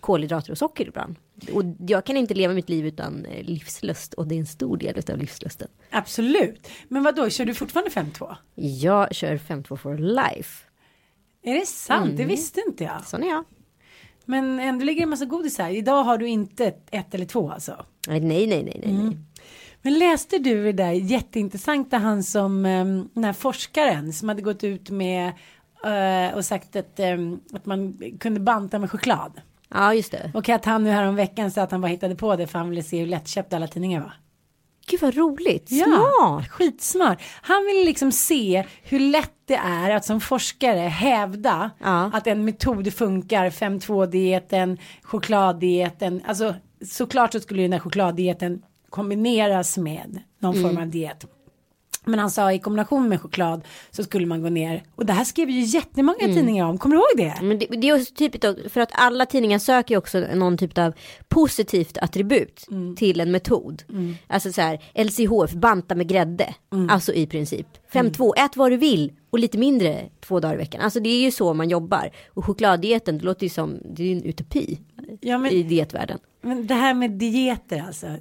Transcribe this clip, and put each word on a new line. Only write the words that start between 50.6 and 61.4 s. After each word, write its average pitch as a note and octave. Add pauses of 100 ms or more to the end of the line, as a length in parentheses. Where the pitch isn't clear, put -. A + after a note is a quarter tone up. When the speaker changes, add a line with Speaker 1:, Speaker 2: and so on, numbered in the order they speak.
Speaker 2:
form E3+
av E3
diet. D#3+ (800)
Men A3+
han G#3
sa G3
i F#3+
kombination G#3+
med F#3
choklad E3 (280)
så G#3
skulle F#3
man E3
gå E3
ner. E3 (120)
Och A3+
det G3
här G3+
skrev D4
ju B3+
jättemånga C#4
Speaker 1:
Mm. -
Speaker 2:
tidningar A3
om. F3
Kommer C#4+
du E4+
ihåg C4
det? F#3+
Speaker 1:
Men G#3
det, G#3+
det A#3+
är D4
också B3
typiskt -
då, G3+
för A#3+
att A#3
alla B3
tidningar A3
söker B3
ju G3+
också F#3 (140)
någon F3+
typ F3+
av E3 (360)
positivt G#3+